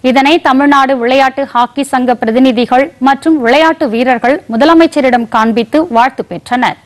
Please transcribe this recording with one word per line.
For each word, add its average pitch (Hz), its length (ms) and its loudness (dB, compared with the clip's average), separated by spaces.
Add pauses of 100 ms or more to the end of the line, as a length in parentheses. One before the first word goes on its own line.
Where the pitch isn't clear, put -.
இதனை 269 240 2 (140)
தமிழ்நாடு 269 540 2
விளையாட்டு 262 420 0 (100)
ஹாக்கி 247 380 -2
சங்க 247 300 0
பிரதிநிதிகள் 247 640 0 (240)
மற்றும் 302 340 0
விளையாட்டு 311 500 0
வீரர்கள் 247 420 0 (180)
முதலமைச்சரிடம் 277 840 2
காண்பித்து 226 460 0 (160)
வாழ்த்து 254 340 -2
பெற்றனர். 226 540 -4